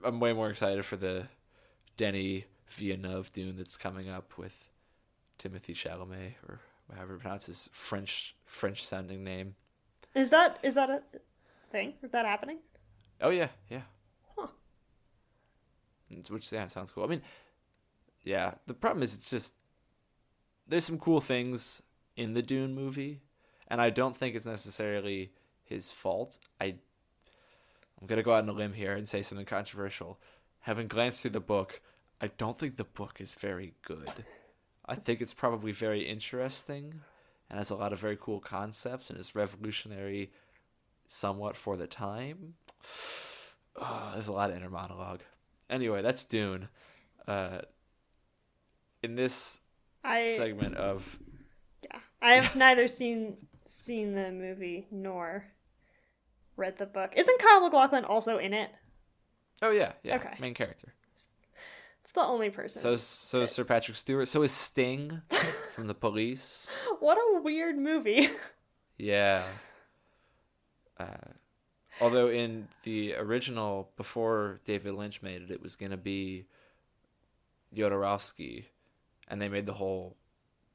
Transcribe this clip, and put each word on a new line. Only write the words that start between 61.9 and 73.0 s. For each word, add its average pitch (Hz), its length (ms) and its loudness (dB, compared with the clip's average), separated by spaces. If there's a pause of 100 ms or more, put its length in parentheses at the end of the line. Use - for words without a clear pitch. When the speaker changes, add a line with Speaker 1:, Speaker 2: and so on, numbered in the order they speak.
Speaker 2:
It's - 80 -20
the - 140 4
only 226 240 0
person. - 320 -8
Speaker 1:
So 120 100 4
is, 117 100 2
so - 380 -2
is 120 80 2
Speaker 2:
that - 60 -4
Speaker 1:
Sir 123 100 -2
Patrick 117 320 2
Stewart. 135 320 0
So 151 140 4
is 135 100 4
Sting 143 720 0 (240)
Speaker 2:
<laughs> - 240 -4
Speaker 1:
from 113 160 -8
The 104 80 -2
Police. 113 720 -2 (340)
Speaker 2:
What 311 160 8
a 440 240 6
weird 311 380 0
movie. 277 560 4
<laughs> - 40 -10 (600)
Speaker 1:
Yeah. 101 440 6 (1600)
Uh, 90 60 -6 (920)
although 120 280 8
in 113 400 0 (160)
the 107 320 -2